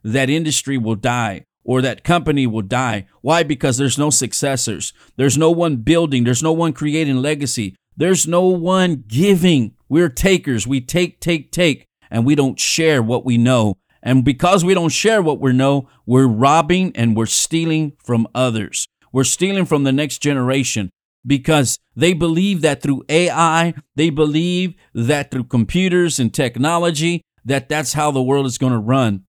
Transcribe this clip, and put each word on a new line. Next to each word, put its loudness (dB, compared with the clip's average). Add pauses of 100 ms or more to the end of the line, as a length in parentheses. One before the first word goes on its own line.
That -2
industry -2
will -2
die -4 (200)
or 0
that -4
company 0
will -2
die. -4 (140)
Why? 0
Because -2
there's -2
no 0
successors. -4 (220)
There's 2
no 4
one 0
building. 2
There's 0
no 0
one 0
creating -2
legacy. -4 (180)
There's 0
no 2
one 0
giving. 2 (120)
We're 2
takers. 0
We -2
take, -4
take, -4
take, 0 (240)
and 0
we 4
don't 0
share 0
what -2
we 0
know. 2 (260)
And 2
because 2
we 2
don't 0
share 0
what -2
we 2
know, 0 (180)
we're 4
robbing 2
and 0
we're 0
stealing -2 (100)
from 0
others. -4 (260)
We're 2
stealing 0
from 0
the 0
next -2
generation -2 (380)
because 0 (180)
they 2
believe 0
that -2
through -4
A 2
I, 2 (240)
they 2
believe 0 (180)
that -2
through -6
computers 0
and -2
technology, -2 (240)
that -4
that's -4
how 0
the -2
world 0
is -4
gonna 0
run. 0